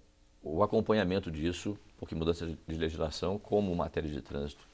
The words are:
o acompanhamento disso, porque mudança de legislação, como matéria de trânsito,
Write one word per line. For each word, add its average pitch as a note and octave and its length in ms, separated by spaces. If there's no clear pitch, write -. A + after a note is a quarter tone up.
o D#2 180
acompanhamento G#2 680
disso, E2+ 460
porque - 160
mudança E2 320
de D#2+ 100
legislação, D#2+ 640
como G2+ 360
matéria D#2+ 340
de D2 120
trânsito, C#2+ 520